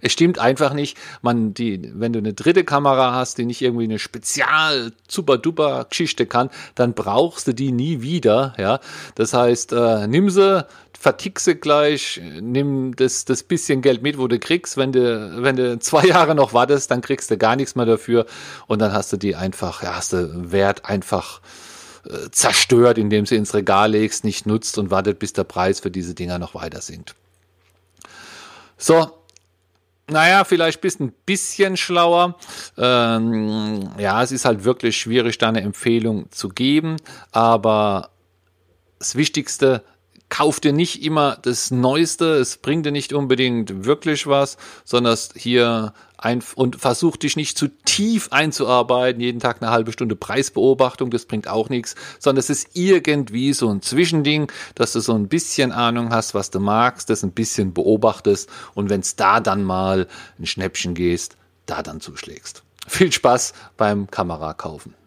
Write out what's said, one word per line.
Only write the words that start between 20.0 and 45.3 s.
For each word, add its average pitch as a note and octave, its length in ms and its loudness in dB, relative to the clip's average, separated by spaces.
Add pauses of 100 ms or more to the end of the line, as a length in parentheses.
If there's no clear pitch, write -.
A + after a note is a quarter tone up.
du F2 400 -4
Wert G2 320 0
einfach, - 560 -4 (680)
äh, - 220 -12
zerstört, A#2+ 680 4
indem G#2 280 2
sie A#2 100 0
ins G#2 160 -2
Regal G2+ 380 4
legst, G#2+ 340 0
nicht G#2 220 -4
nutzt A2 320 -2
und G2 120 -2
wartet, G2 280 0
bis G#2 140 -8
der F#2+ 120 -2
Preis F#2+ 360 -2
für G2 100 -6
diese F2 240 -8
Dinger F2+ 240 -6
noch F2 160 -10
weiter - 260 -12
sinkt. - 340 -18 (1600)
So, D#3+ 320 2 (1000)
naja, E3+ 360 4
vielleicht E3 360 2
bist - 200 -4
ein C3+ 120 -4 (140)
bisschen F#3+ 500 0
schlauer. F3 600 2 (420)
Ähm, A2 1200 0
ja, G#2 240 0
es C3 100 -2
ist C3 120 -6
halt A2 200 2
wirklich A#2+ 320 0
schwierig, A#2 420 0
da A2+ 100 2
eine A2+ 140 0
Empfehlung A2 680 -2
zu - 180 -10
geben, D3 480 0 (360)
aber G#2+ 760 2 (880)
das - 160 -8
Wichtigste, C3 680 0 (460)
kauf D3 300 0
dir D3+ 140 2
nicht D#3+ 320 -2
immer D3 380 0
das - 280 -4
Neueste, D3+ 640 0
es C3 220 0
bringt D#3 280 -4
dir D3 60 -2
nicht C#3+ 220 -6
unbedingt A#2+ 720 0
wirklich D3 420 0
was, C#3 300 0 (280)
sondern A#2+ 320 2 (200)